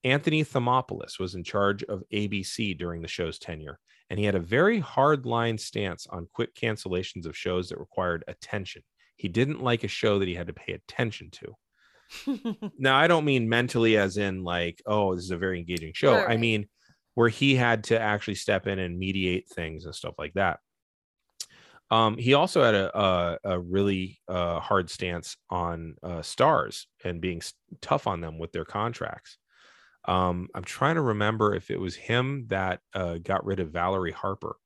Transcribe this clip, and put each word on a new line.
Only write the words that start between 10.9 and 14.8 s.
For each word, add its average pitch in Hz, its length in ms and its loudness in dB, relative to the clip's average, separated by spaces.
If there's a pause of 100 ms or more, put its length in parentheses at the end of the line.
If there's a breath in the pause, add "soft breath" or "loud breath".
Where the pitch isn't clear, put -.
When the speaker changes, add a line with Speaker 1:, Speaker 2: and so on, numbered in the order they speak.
Speaker 1:
to. - 240 -16 (1160 loud breath)
Speaker 2:
<laughs> - 80 -
Speaker 1:
Now, 135 160 4
I 151 120 6
don't 160 180 6
mean 123 240 4
mentally 117 480 4
as 98 200 4
in 95 260 -2
like, 87 420 -2